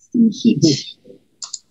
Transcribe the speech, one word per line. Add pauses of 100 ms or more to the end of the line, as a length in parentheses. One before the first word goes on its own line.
C
H. (720)